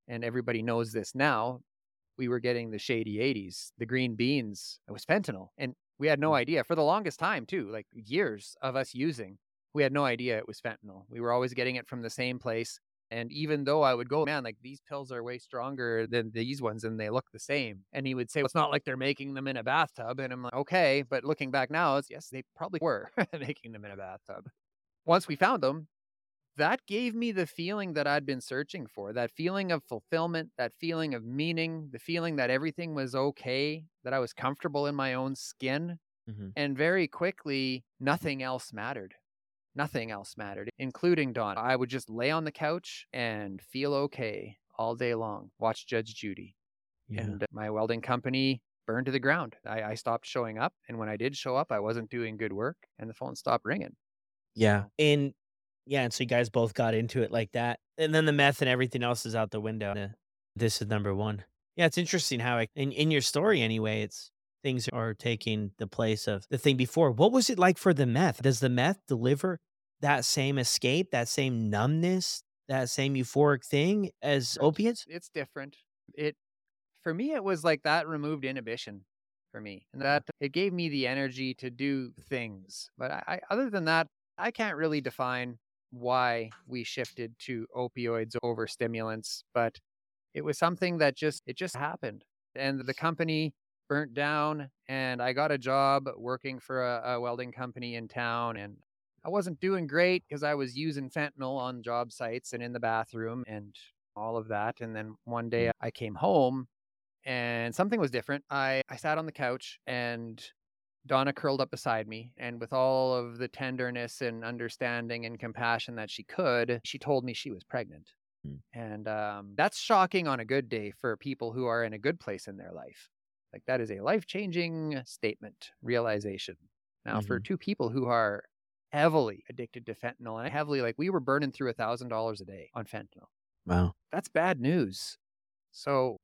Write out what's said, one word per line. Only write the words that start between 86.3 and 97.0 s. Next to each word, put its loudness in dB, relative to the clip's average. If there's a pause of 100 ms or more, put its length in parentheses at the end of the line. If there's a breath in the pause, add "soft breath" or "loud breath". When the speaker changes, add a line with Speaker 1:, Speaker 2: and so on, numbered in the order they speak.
Speaker 1:
we -6
shifted -6
to -6
opioids -2
over -2
stimulants, -4 (100)
but 2 (560)
it -4
was -2
something 2
that 4
just, -2
it -8
just -6
happened. -6 (300)
And -2
the -2
company 0 (340)
burnt 0
down, 0 (180)
and -2
I 2
got 2
a 2
job 4
working -4
for -2
a, 0